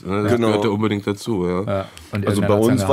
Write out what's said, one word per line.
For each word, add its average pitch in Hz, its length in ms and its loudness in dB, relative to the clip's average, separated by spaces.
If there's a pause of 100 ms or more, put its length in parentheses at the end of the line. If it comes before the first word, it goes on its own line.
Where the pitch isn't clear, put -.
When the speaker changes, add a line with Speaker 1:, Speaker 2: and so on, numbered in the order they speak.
Speaker 1:
ne? 101 200 -2
Das 107 80 2
Speaker 2:
Genau. 117 160 2
Speaker 1:
gehört 104 160 2
ja 110 60 2
unbedingt 104 360 -2
dazu, 101 400 -2
ja. 90 160 -2
Speaker 3:
Ja, 98 260 -4 (240)
und 101 140 -2
Speaker 2:
Also 104 160 2
Speaker 3:
irgendeiner 101 60 0
Speaker 2:
bei 104 80 4
Speaker 3:
hat's 110 100 4
dann 123 60 4
Speaker 2:
uns 131 100 2
Speaker 3:
gehabt. - 100 0